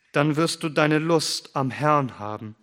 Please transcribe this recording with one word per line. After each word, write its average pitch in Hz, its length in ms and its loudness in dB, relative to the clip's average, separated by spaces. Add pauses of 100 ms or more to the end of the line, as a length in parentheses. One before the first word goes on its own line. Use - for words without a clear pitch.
(140)
dann 151 220 2
wirst 165 280 -2
du 165 60 -4
deine 151 280 2
Lust 160 580 -2
am 135 140 -2
Herrn 135 480 0
haben. 104 460 -12